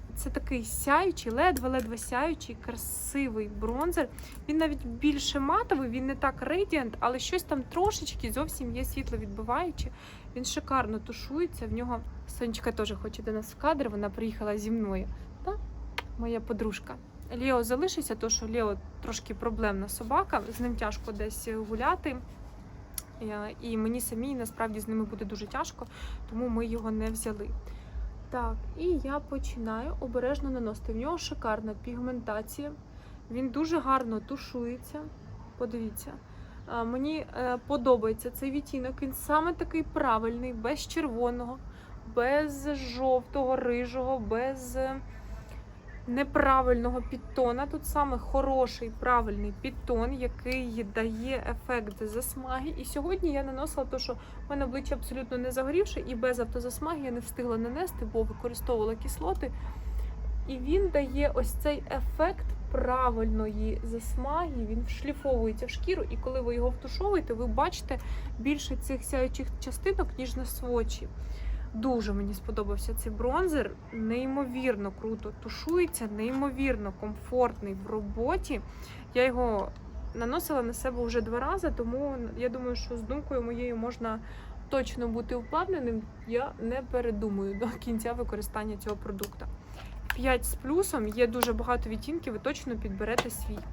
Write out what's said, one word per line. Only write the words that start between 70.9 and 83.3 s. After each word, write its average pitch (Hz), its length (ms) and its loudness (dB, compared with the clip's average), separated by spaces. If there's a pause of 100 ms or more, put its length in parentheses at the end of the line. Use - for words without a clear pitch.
Дуже 220 380 2
мені 202 220 0
сподобався 214 600 -2
цей - 180 -4
бронзер, 262 580 2 (220)
неймовірно 247 1080 0
круто 220 320 -4 (100)
тушується, 320 760 0
неймовірно 254 840 0
комфортний 214 760 2
в 196 160 -8
роботі. 220 720 0 (540)
Я 247 100 6
його 240 440 4 (460)
наносила 269 480 0
на 233 100 0
себе 240 320 -2
вже 233 160 2
два 226 200 0
рази, 330 360 2
тому 262 400 0 (220)
я 247 100 2
думаю, 247 280 -2
що 240 200 -4
з 226 60 -4
думкою 269 400 -2